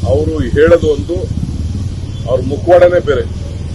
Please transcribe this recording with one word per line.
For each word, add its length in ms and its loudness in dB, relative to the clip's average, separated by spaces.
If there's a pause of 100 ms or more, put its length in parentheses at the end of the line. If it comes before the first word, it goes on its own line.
ಅವರು 320 0
ಹೇಳೋದು 480 4
ಒಂದು, 260 -2 (1160)
ಅವ್ರ 120 0
ಮುಖವಾಡನೇ 580 4
ಬೇರೆ, 220 0 (540)